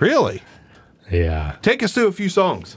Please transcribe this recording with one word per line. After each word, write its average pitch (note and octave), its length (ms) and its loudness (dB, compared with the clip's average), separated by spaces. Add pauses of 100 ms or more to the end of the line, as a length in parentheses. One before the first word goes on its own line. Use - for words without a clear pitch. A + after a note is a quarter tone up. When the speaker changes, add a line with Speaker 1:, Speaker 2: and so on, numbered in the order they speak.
Speaker 1:
Really? A3+ 420 2 (680)
Speaker 2:
Yeah. D#2+ 520 -2
Speaker 1:
Take B3 200 0
us G3+ 100 -2
through A#3+ 140 2
a F#3+ 60 2
few G3+ 160 -4
songs. E3+ 480 -2